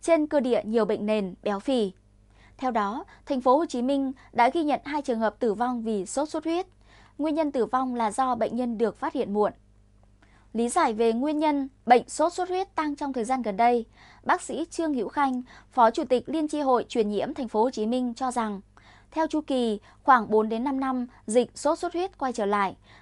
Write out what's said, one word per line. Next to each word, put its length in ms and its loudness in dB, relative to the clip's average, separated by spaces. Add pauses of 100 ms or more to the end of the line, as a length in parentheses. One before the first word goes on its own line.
trên 260 4
cơ 120 2
địa 260 2
nhiều 200 2
bệnh 200 -2
nền, 280 -2 (100)
béo 160 -2
phì. 320 0 (680)
Theo 140 -4
đó, 340 -2 (200)
Thành 160 -2
phố 160 6
Hồ 80 2
Chí 160 -4
Minh 300 0 (220)
đã 160 4
ghi 140 0
nhận 200 0
hai 180 -4
trường 180 -2
hợp 200 0
tử 140 2
vong 280 -2
vì 240 -2
sốt 240 -4
xuất 160 -6
huyết. 220 -2 (500)
Nguyên 180 0
nhân 160 0
tử 140 0
vong 300 -2
là 160 0
do 240 0
bệnh 200 -2
nhân 220 -4
được 200 0
phát 160 -6
hiện 200 -4
muộn. 200 2 (1000)
Lý 160 0
giải 240 2
về 200 2
nguyên 260 -2
nhân 280 0 (180)
bệnh 240 6
sốt 240 0
xuất 160 -4
huyết 260 -4
tăng 200 -2
trong 180 -6
thời 100 -4
gian 180 -2
gần 160 -4
đây, 280 4 (380)
bác 180 0
sĩ 300 -6
Trương 220 -2
Hữu 140 -2
Khanh, 340 -2 (300)
Phó 200 6
Chủ 120 -2
tịch 260 0
Liên 180 -2
chi 140 -4
hội 280 2
Truyền 200 0
nhiễm 240 -2
Thành 140 -8
phố 160 0
Hồ 60 2
Chí 160 -4
Minh 280 -2
cho 180 -4
rằng, 300 -4 (500)
theo 160 0
chu 140 -2
kỳ, 380 -2 (240)
khoảng 260 4
bốn 200 4
đến 140 -4
năm 160 -2
năm, 280 -4 (200)
dịch 300 2
sốt 220 0
xuất 140 -4
huyết 240 -4
quay 160 -4
trở 120 -2
lại 300 0 (260)